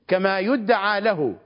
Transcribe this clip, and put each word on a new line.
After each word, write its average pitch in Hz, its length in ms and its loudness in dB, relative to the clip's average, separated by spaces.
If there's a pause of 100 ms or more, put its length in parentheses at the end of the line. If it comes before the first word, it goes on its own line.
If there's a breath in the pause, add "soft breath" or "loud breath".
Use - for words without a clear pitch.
كما 190 320 0
يدعى 208 600 0
له 156 340 0 (100)